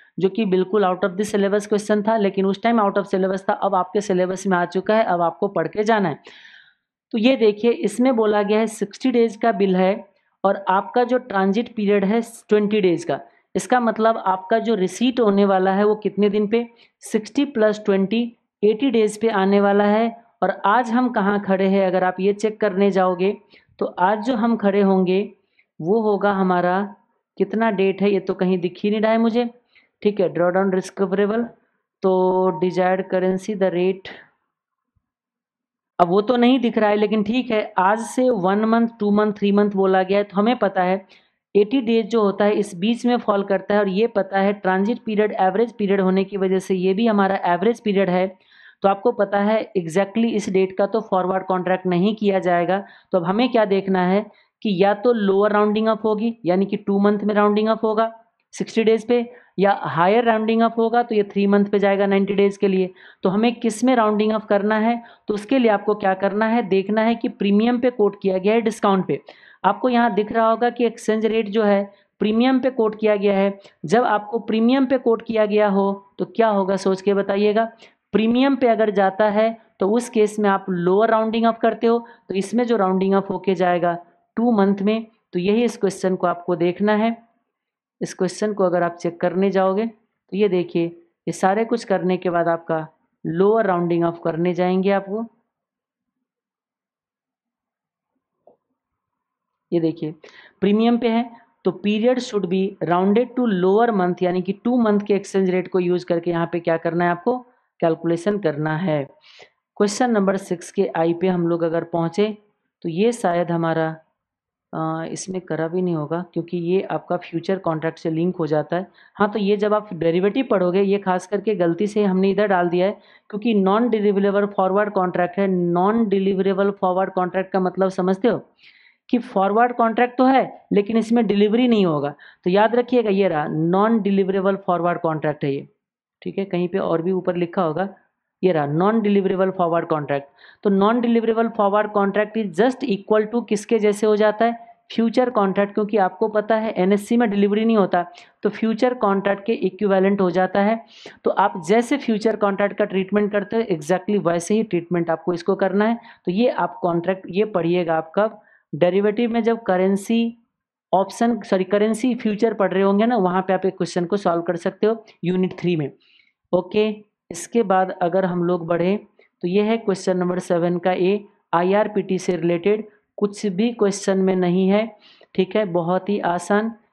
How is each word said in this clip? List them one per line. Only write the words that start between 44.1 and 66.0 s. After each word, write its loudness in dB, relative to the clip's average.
है 2
ट्रांजिट -2
पीरियड 0
एवरेज 2
पीरियड 0
होने 2
की -10
वजह 0
से -2
ये 2
भी 0
हमारा 2
एवरेज 0
पीरियड 0
है, 0
तो 4
आपको 0
पता 0
है 2
exactly 0
इस -2
डेट 0
का 2
तो -2
फॉरवर्ड -2
कॉन्ट्रैक्ट -2
नहीं 2
किया 0
जाएगा। 0
तो 4
अब -4
हमें 0
क्या 2
देखना 0
है 2
कि -2
या 4
तो 2
लोअर 2
राउंडिंग 2
अप 0
होगी, -2
यानी 2
कि -6
टू -2
मंथ 2
में -2
राउंडिंग 2
अप -2
होगा 0
सिक्सटी -2
डेज 2
पे, 2
या 4
हायर 2
राउंडिंग 2
अप 0
होगा 2
तो -4
ये 2
थ्री -2
मंथ 4
पे 0
जाएगा 2
नाइंटी 0
डेज 2
के 0
लिए। 0
तो 2
हमें 0
किस -4
में 4
राउंडिंग 2
अप -4
करना 0
है, 0
तो -2
उसके -2
लिए 4
आपको 0
क्या 0